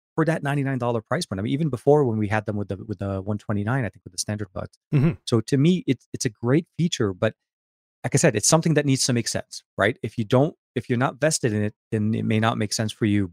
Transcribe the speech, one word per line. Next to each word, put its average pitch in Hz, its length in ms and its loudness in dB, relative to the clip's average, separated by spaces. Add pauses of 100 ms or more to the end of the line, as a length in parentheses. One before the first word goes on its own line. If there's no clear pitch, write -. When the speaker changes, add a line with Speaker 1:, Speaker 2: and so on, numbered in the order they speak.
(140)
Speaker 1:
for 160 100 2
that 160 180 2
ninety-nine 139 360 -2
dollar 120 240 0
price 170 240 -4
point. 104 140 -6
I - 20 -2
mean, 127 100 -2
even 151 160 0
before 143 360 4
when 110 140 0
we 104 100 0
had 107 180 0
them 104 100 -4
with 101 120 -4
the, 98 80 -6
with 107 220 -8
the 98 220 -4
one 104 180 -4
twenty-nine, 113 460 -2
I 95 60 -4
think - 140 -18
with 90 80 -18
the 90 60 -10
standard 104 340 -6
buds. 95 260 -10 (160)
Speaker 2:
Mm-hmm. 139 180 4 (120)
Speaker 1:
So 113 180 2
to - 160 0
me, 170 280 2
it's, - 260 -2
it's - 120 -6
a 117 60 -2
great 135 360 0 (120)
feature, 127 360 -2
but 110 200 -2 (680)
like 123 100 -2
I 143 40 2
said, 147 160 4
it's 104 140 0
something 160 260 4
that 147 120 2
needs 135 200 2
to 131 60 0
make 117 160 0
sense, - 340 -8 (140)
right? 101 260 0
If 113 160 -8
you 113 60 -4
don't, 131 300 2 (200)
if - 140 -6
you're 120 100 0
not 135 220 -2
vested 143 320 0
in 107 100 0
it, 107 120 -4 (180)
then 110 220 0
it 110 100 -4
may 110 160 0
not 117 180 2
make 107 140 -4
sense 110 200 -4
for - 120 -4
you, 101 280 2